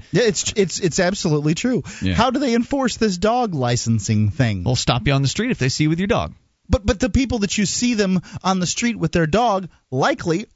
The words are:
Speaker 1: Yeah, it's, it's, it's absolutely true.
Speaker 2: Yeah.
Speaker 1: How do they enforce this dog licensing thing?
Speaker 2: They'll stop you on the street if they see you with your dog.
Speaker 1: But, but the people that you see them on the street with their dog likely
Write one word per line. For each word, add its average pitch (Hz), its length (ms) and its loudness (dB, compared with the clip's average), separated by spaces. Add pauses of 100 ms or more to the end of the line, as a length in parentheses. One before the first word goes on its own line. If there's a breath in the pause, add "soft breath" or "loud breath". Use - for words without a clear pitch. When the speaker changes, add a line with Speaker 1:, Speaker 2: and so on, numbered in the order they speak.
(120 loud breath)
Speaker 1:
Yeah, 208 120 4
it's, - 320 0
it's, 190 240 0
it's - 200 0
absolutely 160 540 0
true. 240 300 -2 (180 loud breath)
Speaker 2:
Yeah. 92 120 0
Speaker 1:
How 233 160 4
do 240 80 -2
they 254 160 2
enforce 247 420 0
this 214 200 0
dog 214 380 0
licensing 113 760 0
thing? 107 340 0
Speaker 2:
They'll 123 120 0
stop 120 300 0
you 139 80 2
on 139 80 2
the 139 60 0
street 226 240 -2
if - 60 -4
they 127 120 0
see 156 140 0
you 151 60 2
with 165 100 -2
your 202 80 -2
dog. 123 260 -2 (340)
Speaker 1:
But, 202 160 2
but 214 140 0
the 254 100 0
people 240 320 0
that 196 160 -2
you 208 100 2
see 247 280 -2
them 185 260 0 (220 loud breath)
on 185 160 0
the 175 80 -2
street 233 320 -4
with 160 140 -2
their 165 160 2
dog 196 400 0 (220 soft breath)
likely 175 640 -2